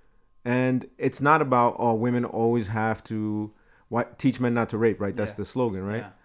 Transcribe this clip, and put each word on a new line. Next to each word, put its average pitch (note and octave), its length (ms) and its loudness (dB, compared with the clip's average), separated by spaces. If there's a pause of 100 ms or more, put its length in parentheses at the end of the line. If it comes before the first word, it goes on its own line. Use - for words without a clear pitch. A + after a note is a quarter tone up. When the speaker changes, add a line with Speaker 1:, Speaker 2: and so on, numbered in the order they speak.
(440)
Speaker 1:
And B2+ 440 0 (100)
it's C3+ 240 -2
not D3+ 200 6
about, B2 380 2
"Oh, A#2 160 2
women A#2+ 300 0
always A#2 420 0
have A2 380 -2
to, G#2+ 460 -4 (380)
why, A#2 140 0 (140)
teach C3 220 0
men B2 140 2
not A#2 160 0
to A2+ 80 -4
rape," G#2+ 240 2
right? G2+ 140 -4
That's G#2+ 160 -2
Speaker 2:
Yeah. - 60 -10
Speaker 1:
the G2+ 80 -6
slogan, G#2 400 -2
right? G#2+ 180 -4
Speaker 2:
Yeah. G2+ 60 -14 (160)